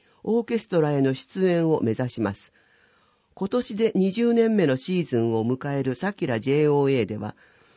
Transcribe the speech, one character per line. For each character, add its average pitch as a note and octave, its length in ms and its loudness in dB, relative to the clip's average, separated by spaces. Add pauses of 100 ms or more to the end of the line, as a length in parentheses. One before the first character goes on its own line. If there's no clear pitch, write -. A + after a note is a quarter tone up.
(220)
オ A3+ 200 0
ー - 20 -8
ケ A#3 140 -2
ス - 80 -12
ト F3 140 0
ラ D3 120 2
へ C#3+ 80 2
の C3+ 140 2
出 F#3 340 -2
演 E3+ 220 2
を D3+ 120 2
目 A2+ 100 2
指 B2 180 -4
し - 100 -6
ま G2+ 140 -2
す。 - 180 -20 (840)
今 F#3+ 140 -6
年 B3 280 -4
で A3 180 0
二 F#3+ 180 2
十 A#3 220 2
年 A3+ 220 4
目 F#3 100 4
の C3 100 2
シ F3+ 240 -2
ー D#3 60 -2
ズ B2 120 0
ン A#2 160 0
を A2+ 100 0
迎 C3 340 -4
え C#3 40 0
る B2+ 120 -2
サ G3 180 -4
キ F3 140 -6
ラ A#2+ 120 -2
ジ A#2 120 -2
ェ D3 140 4
イ D3 40 4
オ C#3+ 220 2
ー - 20 2
エ B2+ 100 2
ー G2+ 40 -4
で G#2+ 100 -8
は、 A2 180 -10 (420)